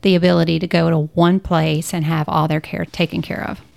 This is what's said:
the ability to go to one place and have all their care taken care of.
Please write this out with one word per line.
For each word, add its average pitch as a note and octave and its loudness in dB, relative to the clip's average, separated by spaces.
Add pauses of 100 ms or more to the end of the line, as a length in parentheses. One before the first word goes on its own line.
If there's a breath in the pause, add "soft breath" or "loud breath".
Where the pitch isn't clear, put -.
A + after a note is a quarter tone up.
the F#3+ 4
ability E3+ 2
to E3+ -4
go E3 2
to E3 2 (160)
one F3 4
place D#3+ -2
and E3 -2
have D#3 -2
all D#3 0
their D3+ -2
care - -8
taken - -4
care - -8
of. - -10 (160)